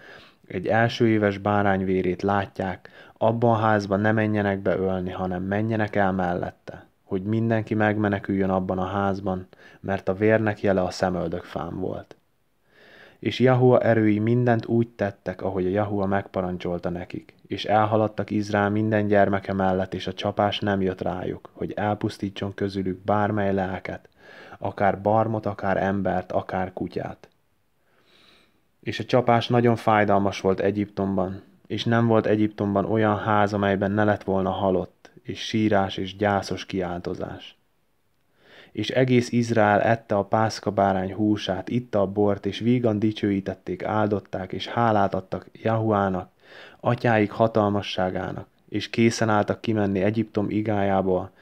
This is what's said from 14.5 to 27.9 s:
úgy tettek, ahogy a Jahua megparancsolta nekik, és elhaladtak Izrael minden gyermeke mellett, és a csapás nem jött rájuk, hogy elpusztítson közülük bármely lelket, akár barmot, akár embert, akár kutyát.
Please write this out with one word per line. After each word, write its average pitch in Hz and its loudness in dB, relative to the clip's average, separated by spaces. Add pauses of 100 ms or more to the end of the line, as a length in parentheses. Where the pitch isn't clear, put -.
úgy 117 0
tettek, - -6
ahogy 92 -2
a 90 0
Jahua 101 0
megparancsolta 92 -4
nekik, - -10 (140)
és - -8
elhaladtak 107 2
Izrael 104 0
minden 107 2
gyermeke 98 2
mellett, 95 0
és 90 -6
a 95 -6
csapás 101 -2
nem 101 0
jött 92 -2
rájuk, 92 -6
hogy 87 -8
elpusztítson 104 -4
közülük 95 -4
bármely 104 0
lelket, 92 -6 (480)
akár 98 -2
barmot, 110 0
akár 98 -2
embert, 92 -2
akár 92 -4
kutyát. 90 -8 (1500)